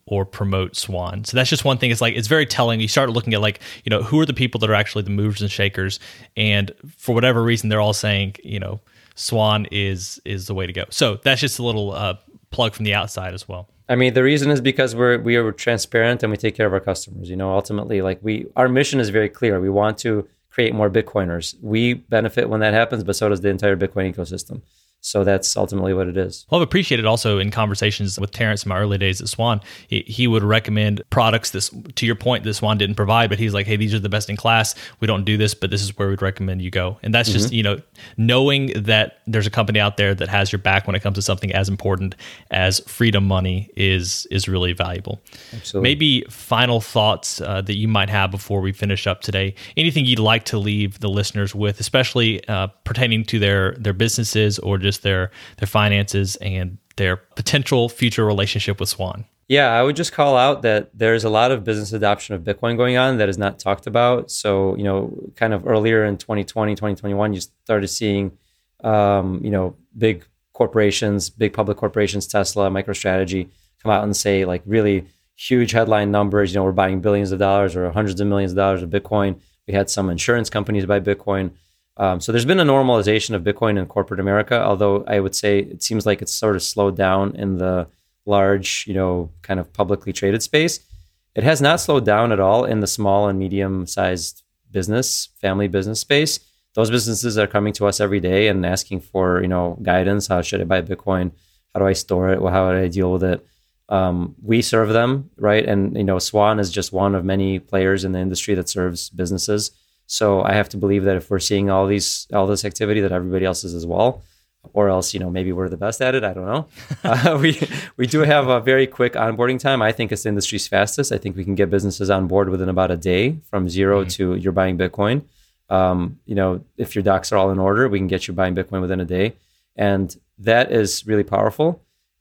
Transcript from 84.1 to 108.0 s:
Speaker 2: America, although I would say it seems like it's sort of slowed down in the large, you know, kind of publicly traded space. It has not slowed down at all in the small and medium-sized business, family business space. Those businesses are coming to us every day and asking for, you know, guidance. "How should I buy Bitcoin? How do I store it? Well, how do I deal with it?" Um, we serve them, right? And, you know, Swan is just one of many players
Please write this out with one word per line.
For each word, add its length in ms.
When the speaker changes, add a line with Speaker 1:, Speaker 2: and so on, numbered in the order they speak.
Speaker 2:
America, 420
although 460
I 120
would 140
say 260
it 220
seems 220
like 160
it's 120
sort 220
of 80
slowed 340
down 380
in 220
the 320
large, 600
you 80
know, 360
kind 160
of 140
publicly 400
traded 300
space. 380
It 80
has 200
not 180
slowed 240
down 260
at 80
all 260
in 160
the 60
small 400
and 120
medium-sized 1040
business, 600
family 260
business 320
space. 400
Those 160
businesses 480
are 80
coming 260
to 140
us 140
every 200
day 280
and 180
asking 340
for, 400
you 80
know, 340
guidance. 460
"How 140
should 180
I 40
buy 180
Bitcoin? 500
How 60
do 60
I 80
store 360
it? 100
Well, 120
how 180
do 80
I 100
deal 240
with 120
it?" 200
Um, 520
we 200
serve 300
them, 460
right? 280
And, 320
you 80
know, 140
Swan 420
is 100
just 220
one 220
of 100
many 340
players 460